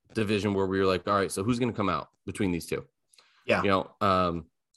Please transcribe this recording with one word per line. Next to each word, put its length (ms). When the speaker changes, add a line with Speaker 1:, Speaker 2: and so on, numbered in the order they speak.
Speaker 1:
division 400
where 120
we 120
were 80
like, 200
"All 80
right, 160
so 140
who's 140
gonna 140
come 180
out 180
between 240
these 160
two?" 180
Speaker 2:
Yeah. 160
Speaker 1:
You 60
know, 220
um, 460